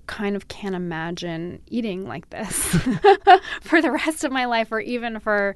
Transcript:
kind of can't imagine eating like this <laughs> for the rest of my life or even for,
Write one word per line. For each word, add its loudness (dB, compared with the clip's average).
kind -4
of -8
can't -8
imagine -8
eating -6
like -12
this -6
<laughs> 4
for 2
the 2
rest -2
of -2
my 0
life 0
or -2
even -6
for, 0